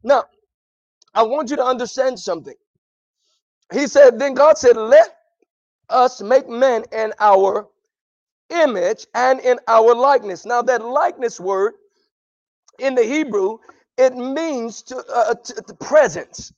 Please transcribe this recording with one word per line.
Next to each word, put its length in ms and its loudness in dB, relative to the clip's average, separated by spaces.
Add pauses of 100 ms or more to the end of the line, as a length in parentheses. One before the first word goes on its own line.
Now, 220 0 (880)
I 100 2
want 260 -4
you 80 -4
to 60 -2
understand 560 -4
something. 360 -10 (1160)
He 140 -2
said, 320 6
then 140 -4
God 240 4
said, 200 4
"Let 400 4 (720)
us 320 0
make 260 0
man 440 -2
in 280 -6
our 480 2 (840)
image 640 -2
and 280 0
in 260 0
our 260 4
likeness." 520 0
Now, 160 -4
that 220 -2
likeness 560 -4
word 340 -2 (1040)
in 160 -2
the 80 2
Hebrew, 540 -4 (400)
it 180 2
means 680 -8
to, 140 -16
uh, 360 -4
to, 220 -12
to 200 -16
presence, 840 -2